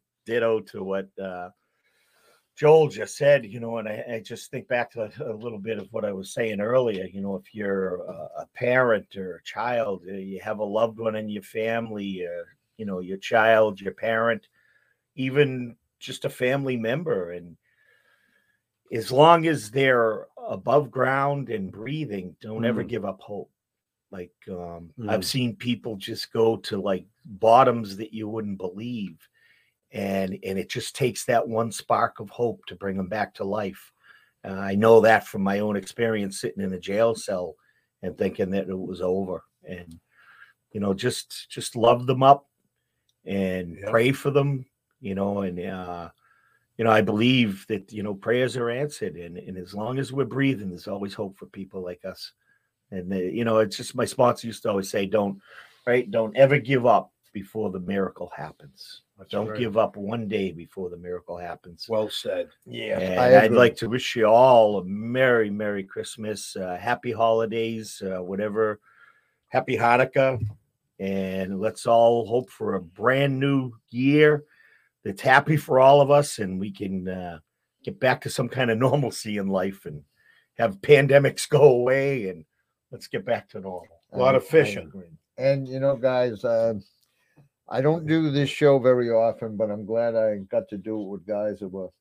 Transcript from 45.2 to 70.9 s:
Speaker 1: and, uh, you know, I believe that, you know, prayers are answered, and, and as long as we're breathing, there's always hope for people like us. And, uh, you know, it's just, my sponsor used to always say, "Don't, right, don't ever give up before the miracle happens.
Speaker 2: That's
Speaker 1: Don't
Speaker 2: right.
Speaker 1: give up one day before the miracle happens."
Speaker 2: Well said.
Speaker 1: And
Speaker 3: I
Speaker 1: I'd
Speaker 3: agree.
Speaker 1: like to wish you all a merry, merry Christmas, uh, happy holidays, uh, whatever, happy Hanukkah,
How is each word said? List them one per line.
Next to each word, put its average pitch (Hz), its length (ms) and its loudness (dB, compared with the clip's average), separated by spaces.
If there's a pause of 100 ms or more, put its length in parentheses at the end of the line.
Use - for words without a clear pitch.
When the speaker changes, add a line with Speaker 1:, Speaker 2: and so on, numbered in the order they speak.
Speaker 1:
and, 90 180 -6
uh, 90 500 -10 (680)
you 113 80 -2
know, 113 60 4
I 107 100 6
believe 107 640 2
that, 101 260 -8
you 104 80 -10
know, 101 140 -8
prayers 120 420 -2
are 117 120 -2
answered, 123 460 -6
and, 85 220 -14
and 95 200 -12
as 92 180 -14
long 117 240 -6
as 123 120 -6
we're 135 140 -2
breathing, 123 440 -2
there's 87 180 -12
always 98 260 -8
hope 98 240 -10
for 92 80 -20
people 95 360 -14
like 90 240 -12
us. - 260 -14 (580)
And, 92 240 -8
uh, 95 40 -2
you 92 280 -2
know, 110 140 2
it's 104 180 0
just, - 160 -12
my 117 120 -2
sponsor 117 420 0
used 107 160 -12
to 117 60 -2
always 98 200 -2
say, 98 160 -2
"Don't, 98 340 0 (460)
right, 123 240 2
don't 110 260 -2
ever 135 220 8
give 123 300 0
up - 260 4 (200)
before 104 360 -6
the 92 100 -8
miracle 90 560 -6
happens. - 680 -16 (140)
Speaker 2:
That's - 120 -20
Speaker 1:
Don't 107 200 -4
Speaker 2:
right. 107 100 -6
Speaker 1:
give 110 180 -2
up 104 180 2
one 107 320 -6
day 98 240 -2
before 85 380 -12
the 87 80 -14
miracle 87 400 -10
happens." 87 500 -14
Speaker 2:
Well 110 220 -2
said. 92 400 -6 (160)
Speaker 1:
And 92 540 -4
Speaker 3:
I 127 220 10
Speaker 1:
I'd 110 40 8
Speaker 3:
agree. 110 120 4
Speaker 1:
like 120 200 8
to 113 120 -4
wish 127 260 -4
you 113 100 2
all 113 540 8
a 90 40 -4
merry, 117 680 2
merry 104 320 -4
Christmas, 107 720 -10
uh, 90 220 -6
happy 120 340 -4
holidays, 113 920 -2
uh, 95 220 -6
whatever, 104 560 -2 (680)
happy 127 280 -2
Hanukkah, 123 640 2 (560)